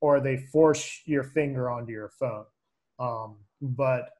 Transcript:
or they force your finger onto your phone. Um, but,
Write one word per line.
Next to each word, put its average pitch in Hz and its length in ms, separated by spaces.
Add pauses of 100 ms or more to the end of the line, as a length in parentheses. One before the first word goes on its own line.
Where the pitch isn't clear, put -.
or 143 180
they 131 180
force 151 680
your 143 180
finger 135 480
onto 120 200
your 107 180 (100)
phone. 110 260 (540)
Um, 113 380 (240)
but, 131 480 (100)